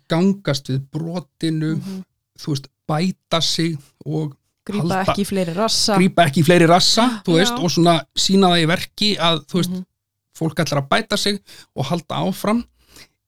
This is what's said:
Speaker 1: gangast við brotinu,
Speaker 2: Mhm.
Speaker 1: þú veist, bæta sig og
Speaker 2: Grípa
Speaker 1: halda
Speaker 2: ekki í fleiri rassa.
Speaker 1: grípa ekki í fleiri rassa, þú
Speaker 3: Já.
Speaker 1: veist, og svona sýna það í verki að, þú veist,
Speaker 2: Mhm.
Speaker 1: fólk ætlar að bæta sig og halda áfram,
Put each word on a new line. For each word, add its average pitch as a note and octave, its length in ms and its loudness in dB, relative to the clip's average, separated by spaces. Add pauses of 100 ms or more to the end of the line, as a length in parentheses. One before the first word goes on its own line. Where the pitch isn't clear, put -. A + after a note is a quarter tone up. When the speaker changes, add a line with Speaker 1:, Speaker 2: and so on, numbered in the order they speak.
Speaker 1:
gangast F3 600 0
við C3 120 -2 (100)
brotinu, D#3+ 840 -6
Speaker 2:
Mhm. F#3+ 300 -10 (340)
Speaker 1:
þú - 160 -20
veist, C3+ 120 -8 (200)
bæta E3 560 -2
sig E3 340 -2 (280)
og D#3 320 -6 (260)
Speaker 2:
Grípa G#3 160 -6
Speaker 1:
halda F#3 320 -2
Speaker 2:
ekki G3 100 -2
í G3 60 -4
fleiri F#3 280 -2
rassa. G#3+ 420 0
Speaker 1:
grípa F3+ 300 4
ekki E3 140 2
í D3 40 2
fleiri E3+ 220 6
rassa, A3 580 4
þú F3 80 2
Speaker 3:
Já. D#3+ 100 4
Speaker 1:
veist, A#3+ 100 0
og F3+ 180 -4
svona E3+ 340 2 (100)
sýna G3 320 2
það F3 160 2
í D3+ 40 0
verki F#3+ 500 -4
að, D#3+ 300 -2
þú - 120 -10
veist, F3 120 -2
Speaker 2:
Mhm. F#3 140 -8 (520)
Speaker 1:
fólk D#3+ 180 -4
ætlar D3+ 280 -2
að C3+ 60 -14
bæta G#3+ 280 -2
sig G3+ 240 -4 (340)
og C3+ 100 -4
halda E3+ 300 -6
áfram, G3 480 -2 (640)